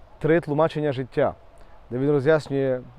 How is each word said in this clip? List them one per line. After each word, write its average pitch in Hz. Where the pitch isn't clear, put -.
"Три 160
тлумачення 151
життя", 127
де 120
він 139
роз'яснює, 139